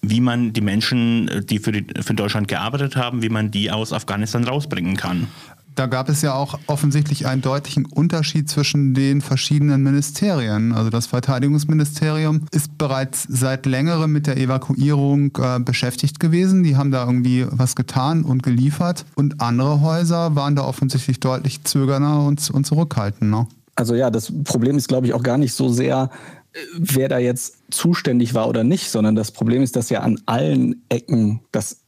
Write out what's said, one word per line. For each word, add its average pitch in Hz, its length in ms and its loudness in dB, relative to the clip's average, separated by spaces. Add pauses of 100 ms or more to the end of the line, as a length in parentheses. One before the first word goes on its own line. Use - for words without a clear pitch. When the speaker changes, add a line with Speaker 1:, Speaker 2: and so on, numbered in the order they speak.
Speaker 1:
wie 107 180 2
man 120 320 2
die 113 100 -2
Menschen, 110 840 0
die 107 120 -2
für 110 120 -2
die, 104 140 -2 (160)
für 107 140 -4
Deutschland 104 340 -2
gearbeitet 131 480 -4
haben, 123 240 -2
wie 113 80 -2
man 107 220 -2
die 104 200 -2
aus 110 220 -4
Afghanistan 107 500 -2
rausbringen 120 540 -2
kann. 90 300 -2 (460)
Speaker 2:
Da 131 120 -2
gab 127 240 -2
es 151 120 0
ja 147 120 0
auch 139 340 -4
offensichtlich 147 600 0
einen 131 140 0
deutlichen 135 440 -2
Unterschied 156 640 2
zwischen 143 440 2
den 139 280 2
verschiedenen 143 600 2
Ministerien. 135 920 0
Also 113 160 2
das 117 160 -2
Verteidigungsministerium 151 1400 0 (100)
ist - 260 -4
bereits 135 520 -2
seit 131 360 -2
längerem 156 460 0
mit 147 160 0
der 135 80 0
Evakuierung, 139 960 2 (100)
äh, 127 200 0
beschäftigt 123 580 -4
gewesen. 180 440 4
Die 147 120 4
haben 139 160 2
da 127 140 0
irgendwie 123 440 2
was 127 280 0
getan 143 460 0
und 127 200 0
geliefert. 147 600 0 (100)
Und 147 240 0
andere 127 400 2
Häuser 165 560 2
waren 143 220 2
da 139 80 -2
offensichtlich 131 560 -2
deutlich 131 420 -2
zögernder 143 640 2
und, 143 240 0
und 139 160 0
zurückhaltender. 113 840 0 (280)
Speaker 3:
Also 117 200 0
ja, 123 160 2
das 110 220 -4 (100)
Problem 131 320 0
ist, 139 140 -2
glaub 127 160 2
ich, 120 80 0
auch 120 100 -2
gar 127 140 0
nicht 143 160 2
so 131 160 0
sehr, 131 400 0 (420)
äh, - 80 -16 (180)
wer 135 300 0
da 131 100 0
jetzt 123 420 -2 (100)
zuständig 123 640 2
war 113 160 0
oder 117 160 0
nicht, 170 240 0
sondern 107 260 2
das 107 160 -2
Problem 117 300 0
ist, 131 160 0
dass 120 120 -2
ja 110 120 0
an 113 240 0
allen 127 640 0
Ecken 117 500 0 (140)
das - 340 -4